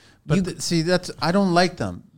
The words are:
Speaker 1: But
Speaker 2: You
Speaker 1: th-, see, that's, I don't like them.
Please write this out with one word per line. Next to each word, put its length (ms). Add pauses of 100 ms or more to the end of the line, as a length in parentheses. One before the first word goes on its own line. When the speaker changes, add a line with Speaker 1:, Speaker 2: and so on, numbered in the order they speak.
(240)
Speaker 1:
But 120
Speaker 2:
You 60
Speaker 1:
th-, 180
see, 220
that's, 280 (100)
I 120
don't 220
like 240
them. 260 (140)